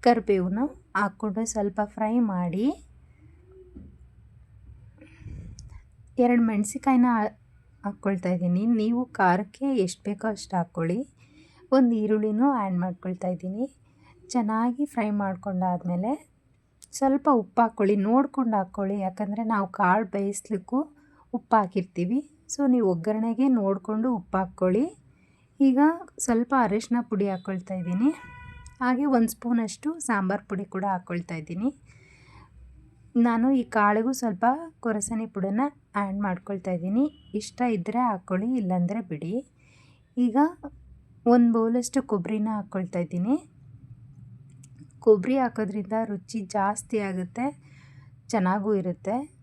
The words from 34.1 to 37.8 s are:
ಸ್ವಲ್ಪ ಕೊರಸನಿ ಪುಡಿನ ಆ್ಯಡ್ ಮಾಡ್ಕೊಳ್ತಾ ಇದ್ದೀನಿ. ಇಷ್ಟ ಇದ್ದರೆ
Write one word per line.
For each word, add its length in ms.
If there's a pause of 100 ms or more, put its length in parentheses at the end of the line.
ಸ್ವಲ್ಪ 320 (340)
ಕೊರಸನಿ 480
ಪುಡಿನ 340 (340)
ಆ್ಯಡ್ 240
ಮಾಡ್ಕೊಳ್ತಾ 520
ಇದ್ದೀನಿ. 320 (300)
ಇಷ್ಟ 260 (100)
ಇದ್ದರೆ 320